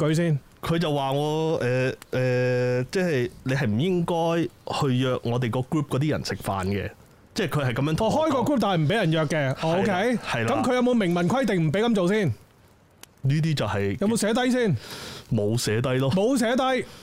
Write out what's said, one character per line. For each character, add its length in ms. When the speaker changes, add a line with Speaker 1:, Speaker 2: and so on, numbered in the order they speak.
Speaker 1:
矩 60
先？ 240
Speaker 2:
佢 160
就 160
話 180
我， 480
誒， 340
誒， 800
即 100
係 300
你 100
係 160
唔 100
應 240
該 100
去 180
約 140
我 180
哋 100
個 100
group 280
嗰 100
啲 120
人 140
食 120
飯 300
嘅， 240
即 120
係 40
佢 180
係 80
咁 160
樣 40
同 140
我 40
講。 60
Speaker 1:
哦， 100
開 40
個 60
group， 60
但 120
係 100
唔 60
俾 60
人 180
約 120
嘅。 280
哦， 100
Speaker 2:
係 20
啦， 40
Speaker 1:
OK。 380
Speaker 2:
係 300
啦。 140
Speaker 1:
咁 60
佢 60
有 80
冇 100
明 220
文 140
規 180
定 200
唔 60
俾 100
咁 120
做 180
先？ 160
Speaker 2:
呢 1040
啲 200
就 120
係 340
Speaker 1:
有 80
冇 120
寫 140
低 160
先？ 260
Speaker 2:
冇 260
寫 220
低 140
咯。 180
Speaker 1:
冇 260
寫 160
低， 320